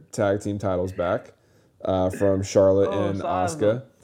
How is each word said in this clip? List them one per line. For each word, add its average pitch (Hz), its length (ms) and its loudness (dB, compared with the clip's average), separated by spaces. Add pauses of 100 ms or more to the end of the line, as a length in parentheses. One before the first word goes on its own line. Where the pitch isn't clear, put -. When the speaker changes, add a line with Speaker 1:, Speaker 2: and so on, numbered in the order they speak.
(120)
Speaker 1:
tag 101 300 -2
team 101 180 -6
titles 92 320 -2
back, 95 420 -4 (520)
uh, 92 260 2
from 98 320 0
Charlotte 98 480 4
Speaker 2:
Oh, 101 180 -2
Speaker 1:
and 98 100 -6
Speaker 2:
size 92 360 -2
Speaker 1:
Asuka. 156 40 -8
Speaker 2:
them. 113 220 0 (220)